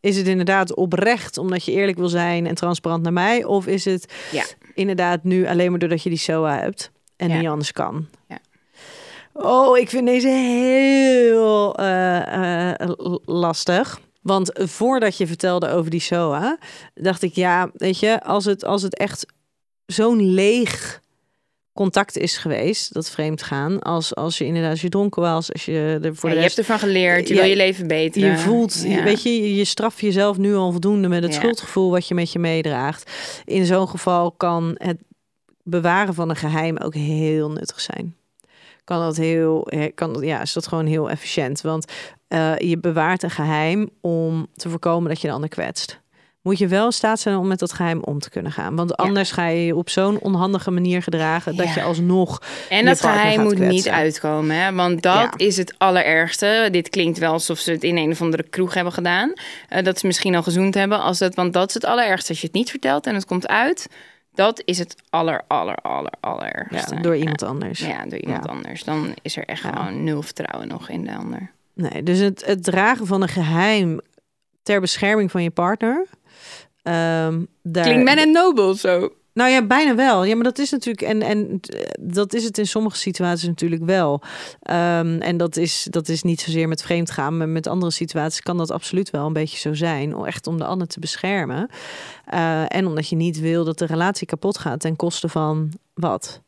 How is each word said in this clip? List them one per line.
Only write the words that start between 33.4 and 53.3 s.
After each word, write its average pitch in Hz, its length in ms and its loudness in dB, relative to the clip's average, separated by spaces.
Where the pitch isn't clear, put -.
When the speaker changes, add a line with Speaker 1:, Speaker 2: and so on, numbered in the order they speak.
Speaker 1:
In 190 220 0
zo'n 185 220 2
geval 175 440 0
kan 170 460 -2
het 170 200 -4
bewaren 175 520 0
van 165 160 -4
een 156 60 -2
geheim 156 420 -2
ook - 160 -6
heel 156 560 0
nuttig - 300 -10
zijn. - 360 -10
Kan 170 160 -2
dat 165 160 -2
heel, 160 540 2
hè, 151 180 -2
kan, 156 320 -6
ja, 143 220 -2
is - 100 -6
dat 170 140 -6
gewoon 160 200 -2
heel 156 240 0
efficiënt. 147 500 -4
Want, 160 320 -4
eh, 160 300 0
je 170 200 0
bewaart 165 440 0
een 175 80 -4
geheim 156 580 0
om 165 460 -2
te - 120 -8
voorkomen 170 400 0
dat 160 120 -4
je 170 60 -4
de 147 80 -2
ander 147 140 -4
kwetst. - 540 -8
Moet 185 160 0
je 202 100 2
wel 196 180 4
in 240 60 2
staat 220 280 0
zijn 202 160 0
om 185 100 0
met 190 120 0
dat 175 140 -4
geheim 165 300 -2
om 143 160 -4
te - 120 -10
kunnen - 220 -6
gaan. 95 240 -6
Want 170 120 0
Speaker 2:
Ja. 170 60 -2
Speaker 1:
anders 196 360 0
ga 175 160 -2
je 170 200 0
je 165 100 0
op 175 140 -4
zo'n 196 300 2
onhandige 190 500 0
manier 180 320 0
gedragen 165 540 -2
dat 175 100 0
Speaker 2:
Ja. 165 80 0
Speaker 1:
je 170 80 -2
alsnog 175 600 2
Speaker 2:
En 196 100 2
Speaker 1:
je 220 60 4
Speaker 2:
dat - 160 6
Speaker 1:
partner 214 200 4
Speaker 2:
geheim 214 180 4